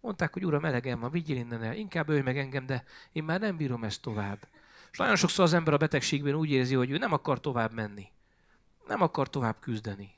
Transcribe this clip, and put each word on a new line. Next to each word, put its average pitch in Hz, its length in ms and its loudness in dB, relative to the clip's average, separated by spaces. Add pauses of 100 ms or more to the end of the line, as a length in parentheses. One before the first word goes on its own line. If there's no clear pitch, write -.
Mondták, 185 300 -2
hogy 185 120 -4
„Uram, 151 200 2
elegem 123 340 -2
van, 120 120 -4
vigyél 156 260 -2
innen 117 260 -6
el, 113 120 -4
inkább 170 340 -4
ölj 151 120 4
meg 131 160 0
engem, 135 280 -4
de 127 180 -4 (280)
én 156 120 -4
már 160 160 0
nem 202 180 -2
bírom 127 260 -2
ezt 104 180 -6
tovább.” 101 460 -6 (440)
És - 60 -16
nagyon - 180 4
sokszor 185 280 4
az 165 100 6
ember 160 200 4
a 143 40 4
betegségben 143 560 2
úgy 156 160 0
érzi, 131 260 4
hogy 127 160 2
ő 147 60 -2
nem 208 160 0
akar 139 260 0
tovább 117 340 -2
menni. 104 380 -8 (760)
Nem - 140 0
akar 156 280 0
tovább 120 300 -2
küzdeni. 104 580 -8